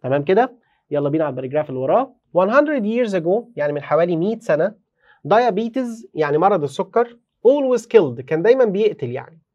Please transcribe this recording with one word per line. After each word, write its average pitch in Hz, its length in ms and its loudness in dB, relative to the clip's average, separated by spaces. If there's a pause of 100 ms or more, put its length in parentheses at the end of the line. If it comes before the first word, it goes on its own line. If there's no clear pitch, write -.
تمام 139 200 0
كده؟ 196 300 2 (380)
يلا 143 180 -2
بينا 156 140 0
على 147 80 -2
الباراجراف 131 380 -6
اللي 127 100 -8
وراه. 196 360 0 (220)
One 190 120 2
hundred 285 340 2
years 220 300 -2
ago، 185 300 0 (120)
يعني 147 180 -2
من 143 80 -6
حوالي 165 340 0
مية 214 240 -2
سنة، 165 340 -2 (600)
diabetes، 233 800 -2
يعني 151 240 0
مرض 185 260 2
السكر، 202 540 -4 (300)
always 254 340 2
killed، 139 400 0
كان 160 200 -4
دايمًا 240 240 4
بيقتل 196 440 -2
يعني. 131 300 -12 (160)